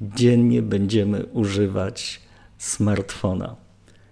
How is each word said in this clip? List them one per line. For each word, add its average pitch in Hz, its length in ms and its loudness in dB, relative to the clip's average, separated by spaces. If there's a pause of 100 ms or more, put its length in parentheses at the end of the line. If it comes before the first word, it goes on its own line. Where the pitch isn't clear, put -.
dziennie 120 600 4
będziemy 104 640 0
używać 98 920 -2 (380)
smartfona. 98 1000 -2 (560)